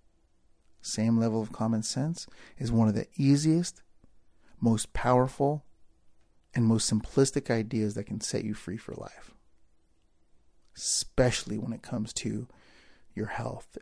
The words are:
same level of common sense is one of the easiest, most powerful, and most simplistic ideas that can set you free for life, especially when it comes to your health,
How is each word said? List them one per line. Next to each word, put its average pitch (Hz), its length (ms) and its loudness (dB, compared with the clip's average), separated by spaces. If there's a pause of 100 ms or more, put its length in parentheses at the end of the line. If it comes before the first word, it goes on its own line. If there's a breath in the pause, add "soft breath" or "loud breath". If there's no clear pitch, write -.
(800)
same 113 380 2
level 113 220 2
of 107 100 -6
common 110 320 -2
sense 156 440 -4 (300 loud breath)
is 120 140 -2
one 113 160 6
of 104 80 2
the - 200 -4
easiest, 151 680 2 (760 soft breath)
most 113 340 2
powerful, 131 720 2 (880)
and 117 100 4
most 110 260 4
simplistic 135 600 0
ideas 110 440 -2
that 104 100 -6
can 110 160 -8
set - 220 -4
you 107 100 -4
free 104 240 -8
for - 180 -14
life, - 380 -16 (1400)
especially - 840 -2
when 113 160 -6
it - 100 -12
comes 110 300 -6
to 110 340 -6 (680 soft breath)
your - 140 -6
health, - 540 -8